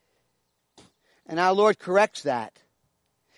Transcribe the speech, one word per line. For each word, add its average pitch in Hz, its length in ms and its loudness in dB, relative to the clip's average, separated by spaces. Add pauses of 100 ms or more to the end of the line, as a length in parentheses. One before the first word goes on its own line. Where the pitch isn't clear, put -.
(1300)
And 165 140 -6
our 185 120 2
Lord 208 260 2
corrects 202 440 -2
that. 117 360 -8 (800)